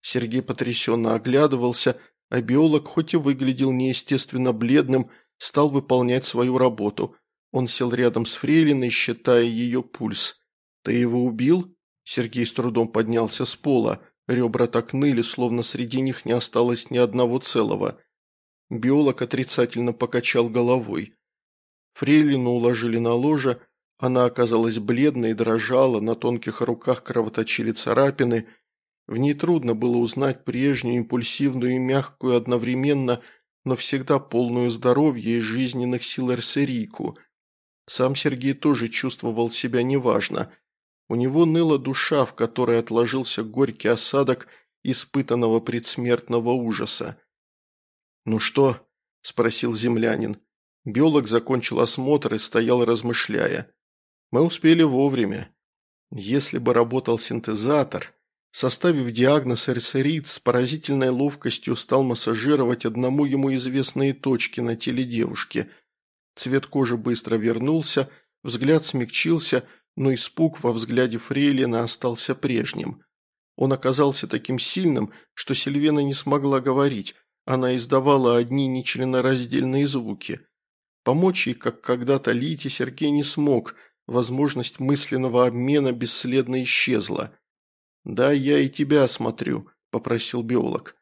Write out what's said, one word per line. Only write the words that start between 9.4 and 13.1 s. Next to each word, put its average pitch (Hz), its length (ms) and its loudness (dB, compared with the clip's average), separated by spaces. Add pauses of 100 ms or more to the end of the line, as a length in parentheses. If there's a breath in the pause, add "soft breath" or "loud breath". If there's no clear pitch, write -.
ее 120 400 -2
пульс. - 560 -6 (440)
"Ты 113 100 -2
его 120 320 2
убил?" 127 500 0 (300)
Сергей 120 400 -4
с 113 80 -4
трудом 117 360 0
поднялся 113 560 0